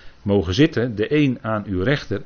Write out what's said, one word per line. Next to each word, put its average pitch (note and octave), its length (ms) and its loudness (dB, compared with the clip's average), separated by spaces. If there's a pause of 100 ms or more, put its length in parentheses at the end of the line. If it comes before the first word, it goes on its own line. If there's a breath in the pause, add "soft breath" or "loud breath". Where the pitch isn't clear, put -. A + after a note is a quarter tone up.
(220 loud breath)
mogen F#2+ 320 2
zitten, B2 420 2
de G#2+ 200 -2
een C#3 260 2
aan A2 240 -4
uw F#2+ 180 -2
rechter A#2 420 -2